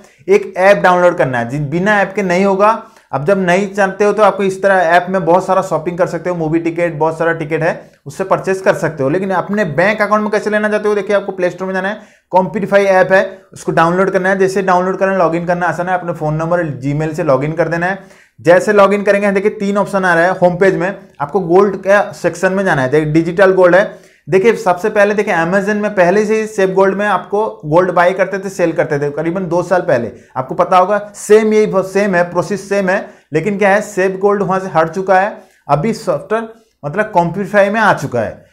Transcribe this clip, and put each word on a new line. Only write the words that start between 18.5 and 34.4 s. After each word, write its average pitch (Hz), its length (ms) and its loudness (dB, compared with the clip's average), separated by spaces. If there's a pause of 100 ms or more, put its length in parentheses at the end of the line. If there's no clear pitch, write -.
लॉगिन 202 300 4
करेंगे 202 280 2
देखिए 196 220 0
तीन 202 240 -4
ऑप्शन 196 280 -2
आ 175 80 2
रहा 165 100 4
है 180 160 0
होम 180 180 2
पेज 185 180 4
में, 185 240 -4 (220)
आपको 196 200 -4
गोल्ड 185 380 2
का 196 220 2 (120)
सेक्शन 175 400 -2
में 196 120 -2
जाना 156 160 0
है। 127 80 0
देखिए 151 240 0
डिजिटल 175 400 4
गोल्ड 175 220 4
है। - 340 -2 (180)
देखिए 190 280 2
सबसे 185 340 -2
पहले 208 240 2
देखिए 208 220 -2
Amazon 185 400 0
में 208 200 -4
पहले 190 300 2
से 220 140 0
ही 214 80 -4
सेफ 190 240 0
गोल्ड 190 260 2
में 202 80 -4
आपको 208 400 -2 (200)
गोल्ड 175 260 2
बाय 175 220 2
करते 190 260 -2
थे, 196 100 -8
सेल 175 240 0
करते 151 260 -2
थे 143 120 -2
करीबन 170 360 -4
दो 170 160 0
साल 180 180 0
पहले। 123 300 -2 (260)
आपको 131 180 -6
पता 175 220 2
होगा 190 220 2 (180)
सेम 214 360 4
यही, 214 180 2 (140)
सेम 190 300 0
है, 175 160 4
प्रोसेस 180 380 -4
सेम 196 200 0
है, 208 160 -2 (280)
लेकिन 196 240 -2
क्या 196 120 2
है 202 140 4
सेफ 185 360 -2
गोल्ड 202 240 0